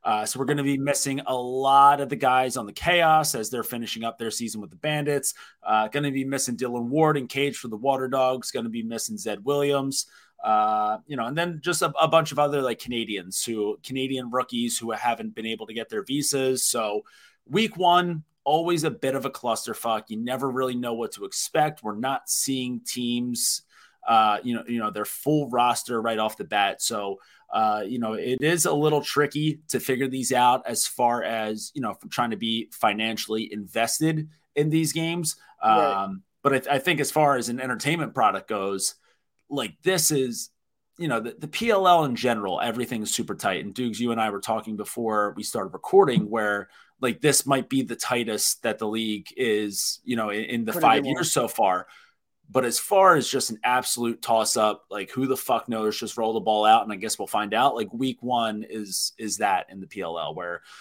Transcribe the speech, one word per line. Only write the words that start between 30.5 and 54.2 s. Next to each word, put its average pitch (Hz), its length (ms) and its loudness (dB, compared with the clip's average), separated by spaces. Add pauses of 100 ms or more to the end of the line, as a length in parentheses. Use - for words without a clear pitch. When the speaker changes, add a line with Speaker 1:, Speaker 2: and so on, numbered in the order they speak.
Speaker 1:
as 117 220 -2
far 120 360 0
as, 110 520 -4
you 143 60 -6
know, 107 140 -4
from - 140 -18
trying 120 200 0
to 113 80 -4
be 113 340 -4
financially 110 800 -2
invested 117 800 -2 (260)
in 151 140 2
these 156 240 2
games. 165 420 -2 (260)
Speaker 2:
Right. 107 420 4
Speaker 1:
Um, 95 200 -8 (180)
but 139 120 2
I, 131 60 2
th-, 127 120 -2
I 143 80 4
think 160 220 0
as 139 100 -2
far 147 240 4
as 117 140 -2
an 123 100 -4
entertainment 131 540 -2
product 101 340 2
goes, 98 480 -2 (540)
like, 127 340 -4
this 175 260 4
is, 131 420 0 (460)
you 165 120 -2
know, 117 100 2
the, 113 180 -8
the 151 120 -10
P 233 200 -2
L 196 160 4
L 170 200 8
in 127 100 0
general, 110 460 0
everything's 113 520 -4
super 107 220 -4
tight. 90 300 -2
And 104 80 -10
Dukes, 117 260 -4
you 120 140 0
and 113 80 0
I 110 80 2
were 101 100 -4
talking 110 380 -4
before 104 580 -2
we 107 80 -10
started 95 300 -6
recording 123 560 4
where, 104 400 -2 (300)
like, 120 220 -2
this 143 240 4
might 135 240 0
be 135 140 0
the 117 120 -8
tightest 113 680 -2
that 110 160 -2
the 110 80 -4
league 107 400 -4 (100)
is, 107 680 -2
you 120 120 -4
know, 110 160 -2
in, 104 120 -4
in 117 220 -4
the 107 60 -4
Speaker 2:
Couldn't 160 100 -2
Speaker 1:
five 113 160 6
Speaker 2:
agree 139 140 0
more. 147 80 -2
Speaker 1:
years 165 120 -2
so 123 160 2
far. 92 380 0 (640)
But 123 160 2
as 120 140 -2
far 190 360 6
as 127 140 2
just 127 220 -2
an - 120 -10
absolute 120 580 0